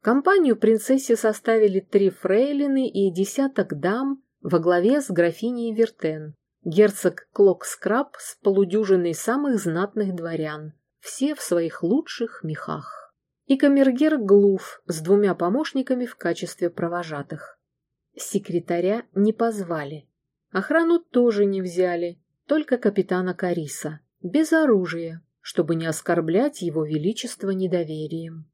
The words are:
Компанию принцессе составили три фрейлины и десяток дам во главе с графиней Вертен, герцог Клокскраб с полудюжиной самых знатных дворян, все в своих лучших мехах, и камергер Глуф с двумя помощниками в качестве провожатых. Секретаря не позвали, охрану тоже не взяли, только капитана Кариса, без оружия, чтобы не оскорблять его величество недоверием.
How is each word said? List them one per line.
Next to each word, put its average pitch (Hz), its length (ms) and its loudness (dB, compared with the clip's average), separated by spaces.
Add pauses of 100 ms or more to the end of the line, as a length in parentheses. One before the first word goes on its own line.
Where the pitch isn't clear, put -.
Компанию 285 540 4
принцессе 226 600 2
составили 214 640 2
три 196 280 2
фрейлины 269 760 0
и 196 240 0
десяток 196 680 -2
дам 269 420 -2 (180)
во 165 180 0
главе 180 420 4
с 240 100 -8
графиней 220 640 -2
Вертен, 156 640 -2 (280)
герцог 185 720 2
Клокскраб 202 840 0
с - 240 -16
полудюжиной 190 720 2
самых 254 460 -2
знатных 185 560 -2
дворян, 156 560 -8 (300)
все 285 340 -4
в - 60 -16
своих 170 420 -2
лучших 226 600 -4
мехах, - 720 -10 (320)
и 269 120 2
камергер 277 600 4
Глуф 202 680 4
с 156 160 -8
двумя 190 340 2
помощниками 247 680 -2
в - 100 -16
качестве 170 540 -4
провожатых. 165 920 -8 (560)
Секретаря 175 880 -4 (120)
не 208 180 2
позвали, 170 760 -4 (440)
охрану 330 480 2
тоже 233 440 2
не 196 180 0
взяли, 175 600 -2 (260)
только 302 300 0
капитана 185 560 0
Кариса, 165 680 -6 (220)
без 311 320 0
оружия, 170 720 0 (160)
чтобы 165 340 -2
не 165 120 -4
оскорблять 170 760 -2
его 156 240 -2
величество 190 640 -4
недоверием. 165 1040 -6